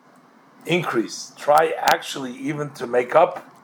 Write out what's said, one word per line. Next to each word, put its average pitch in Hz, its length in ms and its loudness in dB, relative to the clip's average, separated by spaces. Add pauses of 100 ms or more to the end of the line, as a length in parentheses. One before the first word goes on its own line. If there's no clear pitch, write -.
(680)
increase. 139 680 -2
Try 151 400 4
actually 143 560 -2
even 143 420 -6
to 127 120 -10
make 123 280 0
up - 360 2 (140)